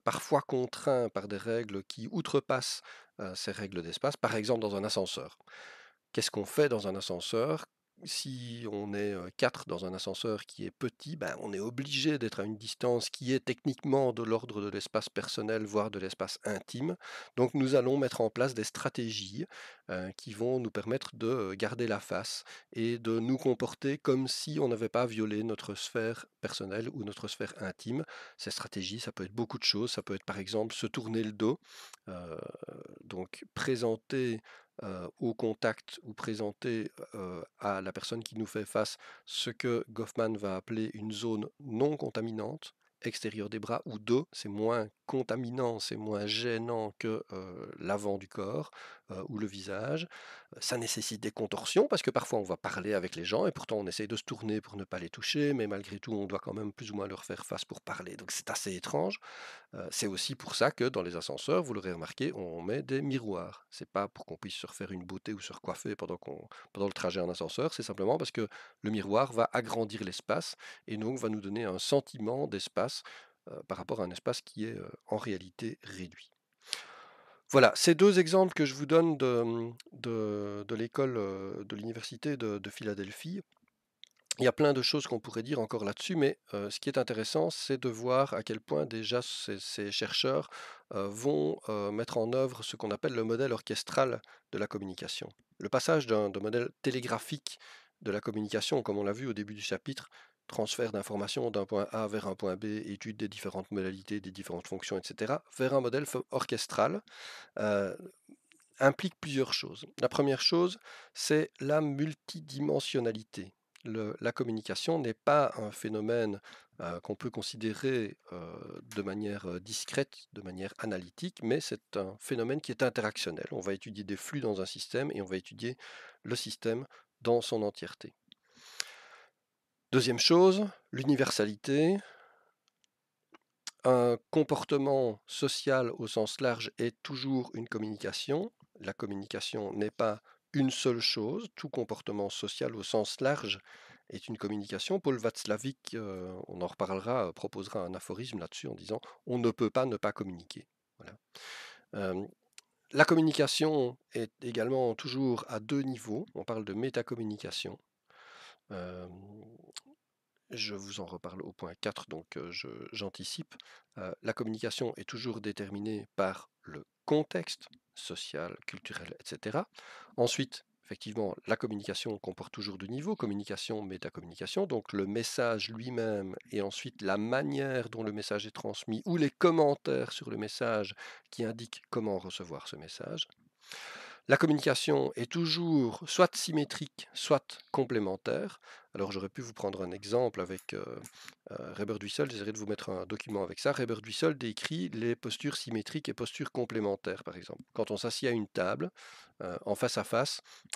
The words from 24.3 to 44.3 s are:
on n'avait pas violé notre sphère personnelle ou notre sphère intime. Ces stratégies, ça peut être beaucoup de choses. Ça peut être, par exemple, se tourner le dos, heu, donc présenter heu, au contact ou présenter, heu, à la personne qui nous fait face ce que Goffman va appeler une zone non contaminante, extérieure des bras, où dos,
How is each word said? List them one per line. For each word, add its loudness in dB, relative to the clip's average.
on 4
n'avait 0
pas 4
violé 0
notre -4
sphère -2
personnelle -4
ou -6
notre -8
sphère -6
intime. -4
Ces -8
stratégies, -4
ça -6
peut -8
être -8
beaucoup -2
de -6
choses. 4
Ça -4
peut -4
être, -10
par -4
exemple, 0
se -2
tourner -2
le -2
dos, 2
heu, -8
donc -8
présenter 0
heu, -6
au 2
contact 0
ou -12
présenter, -2
heu, -8
à 0
la -4
personne -6
qui -8
nous 0
fait -4
face 0
ce -2
que 0
Goffman 0
va 0
appeler -2
une -6
zone 0
non 2
contaminante, -4
extérieure -4
des -4
bras, -2
où -8
dos, 4